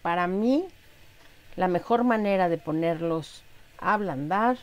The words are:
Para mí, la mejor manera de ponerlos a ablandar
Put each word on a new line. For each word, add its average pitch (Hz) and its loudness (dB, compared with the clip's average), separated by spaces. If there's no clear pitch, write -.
Para 175 0
mí, 240 2
la 185 0
mejor 180 0
manera 202 2
de 165 0
ponerlos 160 -2
a 185 0
ablandar 202 0